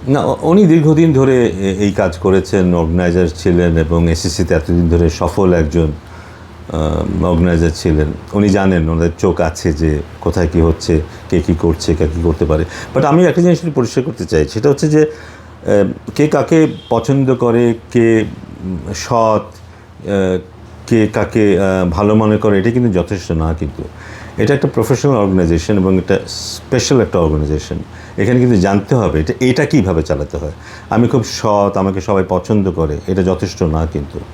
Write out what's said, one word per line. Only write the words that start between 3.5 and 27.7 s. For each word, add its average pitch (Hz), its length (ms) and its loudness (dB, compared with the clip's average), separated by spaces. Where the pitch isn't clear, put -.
এবং 85 340 2
এসিসিতে 82 440 -2
এতদিন 85 340 0
ধরে 85 220 2
সফল 92 420 0
একজন, 80 400 0
আম, 78 520 -2
অর্গানাইজার 85 500 2
ছিলেন। 76 320 0
উনি 104 160 2
জানেন, 95 400 2
ওনাদের 82 300 0
চোখ 87 220 0
আছে 82 320 -2
যে 76 260 0
কোথায় 85 320 -2
কী 82 80 2
হচ্ছে, 82 400 2
কে 87 160 0
কী 87 80 2
করছে, 82 400 -2
কে 80 200 0
কী 85 80 -4
করতে 85 220 0
পারে। 78 200 0
But 135 100 0
আমি 156 220 4
একটা 170 160 2
জিনিস 175 160 2
একটু 170 120 -6
পরিষ্কার 131 340 -2
করতে 117 200 -8
চাই, 78 240 0
সেটা 120 200 -2
হচ্ছে 143 200 2
যে, 151 140 4
আম, - 920 -2
কে 147 120 2
কাকে 156 380 2
পছন্দ 131 460 0
করে, 120 400 2
কে, 113 320 4
উম, 92 120 -6
সৎ, 110 480 0
আহ, - 960 -6
কে 110 260 2
কাকে, 104 460 2
আহ, 95 320 0
ভালো 104 240 2
মনে 107 220 4
করে, 104 220 2
এটা 101 120 0
কিন্তু 120 220 0
যথেষ্ট 90 400 -2
না 80 220 -2
কিন্তু। - 280 -8
এটা 110 160 2
একটা 139 200 0
প্রফেশনাল 131 420 0
অর্গানাইজেশন 92 600 2
এবং 95 220 2
এটা 90 200 0
স্পেশাল - 720 -2
একটা 95 180 0
অর্গানাইজেশন। 76 580 -2